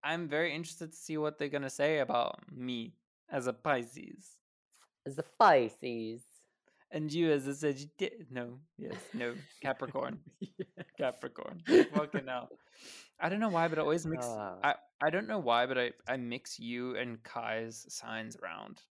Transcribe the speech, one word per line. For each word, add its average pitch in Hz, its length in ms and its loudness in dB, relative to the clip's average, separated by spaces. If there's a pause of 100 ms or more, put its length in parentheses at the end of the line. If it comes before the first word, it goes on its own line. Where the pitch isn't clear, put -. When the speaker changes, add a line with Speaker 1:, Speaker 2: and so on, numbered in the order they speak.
Speaker 1:
I'm 160 260 -2
very 151 260 2
interested 160 380 -8
to - 60 -18
see 156 200 -4
what 151 200 -2
they're 147 100 -2
gonna 139 220 -4
say 151 280 2
about - 420 0 (100)
me 123 440 -6 (360)
as 127 160 -2
a 127 60 0
Pisces. 127 840 -4 (680)
Speaker 2:
As 139 120 -8
a 156 60 -4 (140)
Pisces. 120 840 6 (720)
Speaker 1:
And 156 160 -2
you 165 200 4
as 139 160 4
a 139 80 -2
Sagittarius. 147 760 -4
No, 123 280 -8 (180)
yes, - 200 -8 (180)
no. 120 180 -4 (160)
Speaker 2:
<laughs> - 140 -18
Speaker 1:
Capricorn. 131 560 -4 (220)
Speaker 2:
Yes. 185 100 -10 (480)
Speaker 1:
Capricorn. - 680 -6
Speaker 2:
<laughs> 320 280 10
Speaker 1:
Fucking 147 320 0
hell. 127 240 -6 (680)
I 165 120 2
don't 202 100 0
know 226 80 2
why, 170 200 4
but 160 100 0
it - 20 2
always 156 260 2
mix, 143 200 -2
Speaker 2:
Uh. 104 360 -4
Speaker 1:
I, 143 120 4 (280)
I 151 60 4
don't 190 180 0
know 214 120 -2
why, 123 260 6
but 131 140 0
I, 123 140 0 (140)
I 131 120 0
mix 123 400 -8
you 120 380 -4
and 117 260 -6
Kai's 113 680 -6
signs 113 480 -10
around. 98 460 -12 (140)